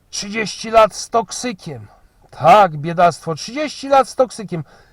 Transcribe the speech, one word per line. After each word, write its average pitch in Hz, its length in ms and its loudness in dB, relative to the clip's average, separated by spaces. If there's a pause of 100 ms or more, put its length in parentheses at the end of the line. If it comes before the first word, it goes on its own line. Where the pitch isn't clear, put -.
Trzydzieści 208 640 -8
lat 220 240 4
z - 140 -14
toksykiem. 180 800 -6 (440)
Tak, 170 460 4
biedactwo, 165 580 0
trzydzieści 269 540 -10
lat 269 200 4
z - 60 -18
toksykiem. 190 480 -4 (300)